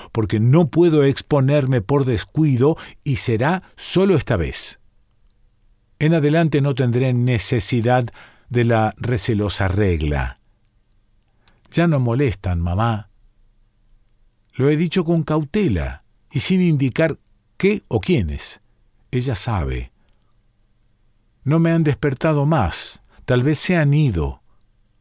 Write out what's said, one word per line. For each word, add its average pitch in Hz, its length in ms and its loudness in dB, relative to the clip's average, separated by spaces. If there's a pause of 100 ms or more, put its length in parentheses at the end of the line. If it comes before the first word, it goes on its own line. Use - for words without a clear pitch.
(120)
porque 107 280 -2
no 131 300 4
puedo 160 340 4
exponerme 135 800 0
por 139 220 0
descuido, 135 760 0 (260)
y 139 140 -2
será 135 440 -2 (140)
solo 190 400 0
esta 120 200 0
vez. - 440 -4 (1200)
En 156 140 2
adelante 151 480 2
no 143 140 0
tendré 127 380 2
necesidad 123 920 0 (440)
de 120 160 0
la 110 320 2
recelosa 104 680 -2
regla. 78 720 0 (1300)
Ya 170 160 2
no 151 120 2
molestan, 117 600 -2
mamá. 104 500 -2 (1400)
Lo 131 160 0
he 151 80 2
dicho 175 260 -2
con 165 200 0
cautela 139 800 -2 (280)
y 143 100 -4
sin 185 200 0
indicar 156 560 0 (400)
qué 202 300 0
o 113 120 -2
quiénes. 92 640 -4 (500)
Ella 127 240 -4
sabe. 67 560 -6 (1500)
No 151 160 2
me 165 120 2
han 165 120 2
despertado 147 600 0
más. 139 560 -2 (240)
Tal 123 180 2
vez 147 160 0
se - 160 0
han 143 180 2
ido. 92 480 0 (600)